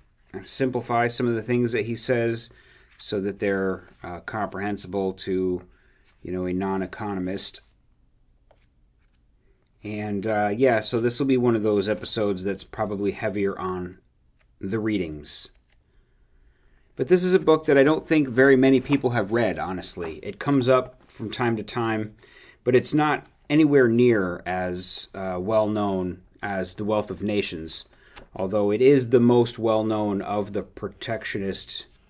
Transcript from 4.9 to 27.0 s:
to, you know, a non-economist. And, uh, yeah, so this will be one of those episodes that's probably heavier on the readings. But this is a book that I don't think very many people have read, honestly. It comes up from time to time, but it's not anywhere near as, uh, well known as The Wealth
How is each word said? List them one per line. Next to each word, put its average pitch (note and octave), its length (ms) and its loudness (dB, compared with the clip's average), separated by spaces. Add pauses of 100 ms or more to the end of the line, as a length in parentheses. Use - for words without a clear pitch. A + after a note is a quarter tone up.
to, F#2 520 -4 (580)
you F2 100 -12
know, F2+ 140 -4
a F2+ 80 -4
non-economist. F#2+ 1040 -6 (2250)
And, G#2 420 -6
uh, G#2 300 0
yeah, A#2+ 240 4
so A2+ 220 -2
this A#2 180 -2
will C#3+ 60 0
be C3+ 100 2
one A#2+ 200 4
of G#2 80 0
those G#2 260 2
episodes G2+ 540 -2
that's F#2+ 200 -4
probably G2+ 480 -4
heavier G2 480 -4
on F2+ 380 -8 (640)
the F#2+ 180 -4
readings. F2 680 -4 (1500)
But B2+ 140 -4
this F3 140 4
is F3+ 100 2
a F#3 60 6
book D#3 260 2
that D3 120 4
I C#3 60 8
don't D#3 240 2
think D3+ 220 2
very C3 260 8
many C3 240 6
people C3+ 300 0
have A2 240 -2
read, G2+ 260 0
honestly. E2+ 640 -8
It - 160 -10
comes C3+ 300 2
up - 420 0
from A2 200 -10
time A#2 260 -2
to G#2 60 -6
time, A2 520 -4 (480)
but B2 120 2
it's B2 180 2
not D3+ 320 0 (240)
anywhere C#3+ 400 6
near A2 560 4
as, F2+ 680 -4
uh, F#2+ 280 -6
well G#2+ 260 2
known F#2+ 540 -2 (200)
as F#2+ 340 -6
The G#2+ 100 -6
Wealth G#2+ 240 0